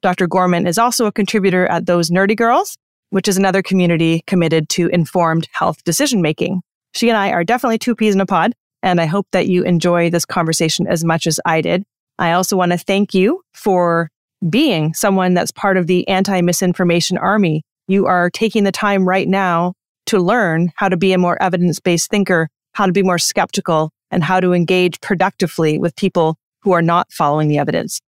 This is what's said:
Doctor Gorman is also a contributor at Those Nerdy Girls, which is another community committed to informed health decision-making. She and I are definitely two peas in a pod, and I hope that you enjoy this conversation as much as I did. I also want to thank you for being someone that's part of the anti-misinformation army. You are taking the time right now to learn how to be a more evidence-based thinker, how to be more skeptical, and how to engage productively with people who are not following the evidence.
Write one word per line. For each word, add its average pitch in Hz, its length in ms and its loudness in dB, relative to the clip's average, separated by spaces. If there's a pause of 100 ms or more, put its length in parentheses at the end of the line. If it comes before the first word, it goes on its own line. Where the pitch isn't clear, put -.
Doctor 180 240 0
Gorman 180 400 0
is 175 120 -2
also 233 280 0
a 208 60 -2
contributor 185 540 0
at 170 200 -2
Those 170 240 0
Nerdy 196 260 2
Girls, 240 400 0 (340)
which 190 180 -2
is 185 80 0
another 190 260 2
community 165 640 2
committed 165 440 0
to 170 180 0
informed 165 640 0
health - 320 -4
decision-making. 180 760 -2 (320)
She 226 160 0
and 233 80 2
I 196 140 0
are 175 140 0
definitely 226 340 0
two 233 160 -2
peas 208 220 2
in 190 40 2
a 190 60 0
pod, 185 260 0 (300)
and 180 160 2
I 170 60 2
hope 185 280 -2
that 185 140 0
you 180 160 2
enjoy 175 460 2
this 170 160 0
conversation 165 600 -2
as 165 180 -2
much 165 220 0
as 156 180 -2
I 160 160 0
did. 170 240 -2 (340)
I 170 140 0
also 185 240 0
want 180 160 2
to 175 60 -2
thank 196 340 -2
you 214 300 0 (100)
for 170 580 0 (380)
being 165 460 0
someone 190 400 0
that's - 180 -2
part 196 240 0
of 180 100 0
the 180 220 0
anti-misinformation 180 1120 0
army. 185 440 0 (260)
You 190 180 2
are 180 240 0
taking 220 340 -2
the 196 80 0
time 196 340 0
right 185 220 0
now 185 460 0 (320)
to 208 120 0
learn 175 580 0
how 196 120 -2
to 185 80 0
be 185 160 2
a 185 60 2
more 175 240 2
evidence-based 175 680 -2
thinker, 180 400 0 (240)
how 202 140 0
to 185 60 2
be 196 100 2
more 180 160 2
skeptical, 165 720 -2 (200)
and 180 140 -2
how 185 160 2
to 180 140 2
engage 180 480 0
productively 170 760 -2
with 170 180 -2
people 165 420 0 (240)
who 196 100 0
are 170 80 4
not 170 320 0
following 151 360 0
the 147 100 2
evidence. - 420 -4 (120)